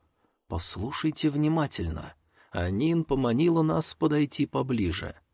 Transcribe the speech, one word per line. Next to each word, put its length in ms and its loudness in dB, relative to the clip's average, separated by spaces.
«Послушайте 840 -2
внимательно». 840 -2
Анин 520 0
поманила 600 2
нас 320 0
подойти 500 0
поближе. 680 -2